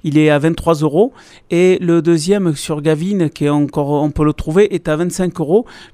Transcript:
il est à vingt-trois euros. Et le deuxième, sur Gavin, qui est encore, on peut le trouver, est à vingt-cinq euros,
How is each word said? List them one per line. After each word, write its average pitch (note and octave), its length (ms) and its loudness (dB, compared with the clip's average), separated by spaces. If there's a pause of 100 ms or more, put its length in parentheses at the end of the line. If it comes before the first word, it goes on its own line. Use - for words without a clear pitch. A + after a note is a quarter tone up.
il D3+ 160 0
est D3+ 120 4
à D3 100 4
vingt-trois E3 340 0
euros. D#3 380 0 (380)
Et F3+ 300 2
le E3+ 220 2
deuxième, E3+ 540 0
sur D3+ 260 -8
Gavin, D#3+ 460 0
qui - 160 -6
est C#3+ 60 0
encore, D3 520 -2
on D3+ 80 -2
peut D3+ 140 -2
le D3+ 80 0
trouver, G3 420 0
est E3+ 140 -6
à D3+ 80 0
vingt-cinq F3+ 420 -4
euros, E3+ 260 0 (280)